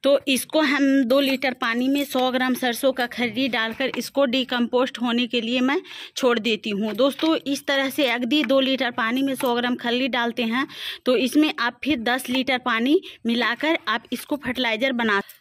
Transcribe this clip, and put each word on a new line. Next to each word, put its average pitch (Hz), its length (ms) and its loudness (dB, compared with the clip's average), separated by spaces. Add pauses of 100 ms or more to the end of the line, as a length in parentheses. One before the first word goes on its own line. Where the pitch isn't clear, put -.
तो 277 140 4 (100)
इसको 269 340 0
हम 277 200 2 (220)
दो 254 160 2
लीटर 269 360 0
पानी 240 320 -2
में 285 160 0
सौ 254 260 0
ग्राम 254 240 0
सरसों 254 380 0
का 254 160 -2
खल्ली 240 400 -2
डालकर 226 500 -2
इसको 269 280 0
डिकम्पोस्ट 247 760 0
होने 240 260 0
के 240 140 -2
लिए 240 220 -2
मैं 277 180 2 (360)
छोड़ 240 220 2
देती 220 320 -2
हूँ। 208 240 -2
दोस्तों, 285 420 2
इस 277 300 -4
तरह 269 240 0
से 269 180 0
अगदी 247 360 2
दो 269 160 4
लीटर 262 320 0
पानी 247 300 -2
में 269 140 0
सौ 247 180 0
ग्राम 240 220 0
खल्ली 247 340 0
डालते 233 340 -2
हैं 247 220 0 (400)
तो 254 120 4
इसमें 294 400 2
आप 240 260 -2
फिर 269 180 0
दस 247 260 -2
लीटर 254 320 0
पानी 254 400 2 (260)
मिलाकर 233 520 0 (100)
आप 226 240 -2
इसको 285 240 -4
फर्टिलाइज़र 247 580 -2
बना 220 260 2 (200)